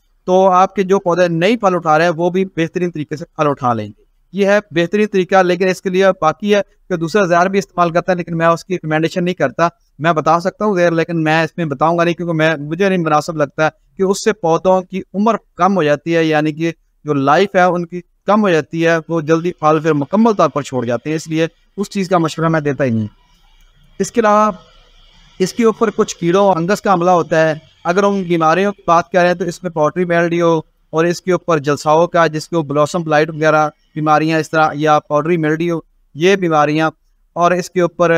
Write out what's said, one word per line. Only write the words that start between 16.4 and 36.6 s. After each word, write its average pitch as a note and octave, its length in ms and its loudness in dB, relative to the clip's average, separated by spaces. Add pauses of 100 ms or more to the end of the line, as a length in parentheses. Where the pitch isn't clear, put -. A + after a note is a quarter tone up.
कि E3 180 -4 (340)
जो D3 100 -2
लाइफ D3+ 400 2
है F3+ 140 4
उनकी F3 320 -6 (260)
कम G#3+ 140 4
हो G3+ 80 2
जाती E3 320 -2
है, E3 180 2
वो E3 240 -4
जल्दी E3 380 0
फल D#3 180 2
फिर D#3 160 0
मुकम्मल G#3 380 2
तौर F3+ 160 2
पर C#3 140 -4
छोड़ B2 220 -6
जाते A#2+ 240 -4
हैं, D#3+ 80 -4
इसलिए D#3+ 320 -4 (280)
उस G3+ 120 -6
चीज़ F#3+ 200 -4
का F#3 100 2
मशवरा D#3+ 300 -2
मैं D#3+ 140 0
देता C#3+ 200 -2
ही B2+ 80 0
नहीं। A2 160 -2 (920)
इसके G3+ 220 -2
अलावा G#3+ 360 2 (800)
इसके F#3 260 -2
ऊपर A3 260 0
कुछ G#3 240 -2
कीड़ों F3+ 320 0
और F#3 80 2
फंगस E3+ 240 -2
का G3+ 140 0
हमला F3 180 2
होता E3 280 0
है। D#3 220 0 (240)
अगर F3+ 200 0
हम G3+ 200 0
बीमारियों E3+ 460 0
की - 160 -20
बात E3+ 260 2
करें F3+ 240 2
तो F#3 80 -6
इसमें E3+ 280 -8
पोल्ट्री D#3+ 340 0
मिल्ड्यू E3+ 540 0 (320)
और D#3+ 140 0
इसके F3 260 -4
ऊपर E3 260 0
जलसाओं D3+ 480 0
का, E3+ 200 2
जिसके D#3 280 -6
ऊपर D#3+ 140 -2
ब्लॉसम D3+ 340 0
ब्लाइट D#3 260 0
वगैरह D3+ 420 0 (240)
बीमारियां D#3 440 2
इस D3+ 120 -6
तरह, D#3 240 2
या D3+ 240 2
पाउडरी D3 380 0
मिल्ड्यू, D#3+ 440 -2 (340)
ये F3+ 220 2
बीमारियां, D#3 520 0 (460)